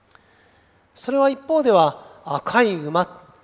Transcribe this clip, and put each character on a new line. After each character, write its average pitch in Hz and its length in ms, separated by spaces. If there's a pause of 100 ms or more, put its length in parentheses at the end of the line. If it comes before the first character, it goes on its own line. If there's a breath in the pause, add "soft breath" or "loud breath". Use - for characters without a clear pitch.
(920 soft breath)
そ - 180
れ 277 60
は 277 120
一 269 100
方 311 240
で 247 80
は 160 340 (200)
赤 214 380
い 202 120
馬、 160 460 (220)